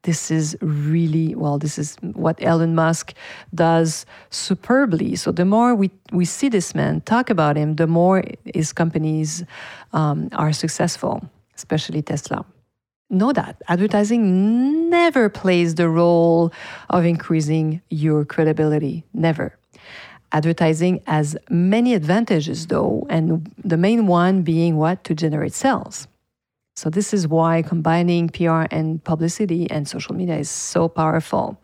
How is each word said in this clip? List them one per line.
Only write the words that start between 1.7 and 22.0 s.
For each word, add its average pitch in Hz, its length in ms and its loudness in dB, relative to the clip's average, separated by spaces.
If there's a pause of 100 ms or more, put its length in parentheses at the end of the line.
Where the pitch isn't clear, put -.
is 147 180 -8 (160)
what 165 300 -2
Elon 165 320 2
Musk 165 400 0 (400)
does 165 500 2 (240)
superbly. 202 880 0
So 175 160 -4
the 175 140 0
more 233 280 4
we, 196 160 2 (220)
we 180 140 0
see 277 240 -2
this 190 240 -2
man, 147 260 0
talk 240 300 0
about 151 260 2
him, 151 200 0
the 165 100 2
more 175 360 4 (320)
his 160 200 -2
companies, 156 720 -2 (500)
um, 151 380 0
are 156 200 -2
successful, - 760 -4 (300)
especially - 460 -6
Tesla. - 420 -8 (640)
Know 214 240 2
that - 360 -4
advertising 214 1200 2
never 311 400 4
plays 175 460 2
the 170 120 2
role 170 640 4 (380)
of 175 160 2
increasing 160 840 0
your 151 380 0
credibility, 156 800 0 (100)
never. 160 420 -2 (760)
Advertising 160 760 2
has 156 280 0 (140)
many 214 460 2
advantages, 175 720 0